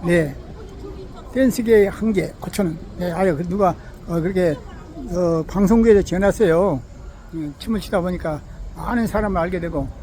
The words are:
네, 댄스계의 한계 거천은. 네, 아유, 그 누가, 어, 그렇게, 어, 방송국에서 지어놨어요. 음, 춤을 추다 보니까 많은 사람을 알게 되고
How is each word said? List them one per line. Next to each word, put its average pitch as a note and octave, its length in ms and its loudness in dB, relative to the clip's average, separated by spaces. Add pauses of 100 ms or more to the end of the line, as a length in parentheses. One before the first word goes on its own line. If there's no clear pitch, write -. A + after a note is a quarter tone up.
네, E3+ 280 2 (1000)
댄스계의 A3+ 560 6
한계 F#3+ 500 0
거천은. F3 380 -2 (200)
네, F3 140 -2
아유, F3+ 240 2
그 D#3 80 -4
누가, F3+ 320 2 (320)
어, E3+ 140 -2
그렇게, F3 360 2 (540)
어, E3 340 0
방송국에서 G#3 560 6
지어놨어요. F3 800 2 (520)
음, D3+ 260 -8
춤을 A3 220 -4
추다 G3 180 -2
보니까 E3+ 400 -4 (380)
많은 A#3 280 -2
사람을 G3+ 340 0
알게 F3+ 200 -2
되고 E3+ 300 -4 (140)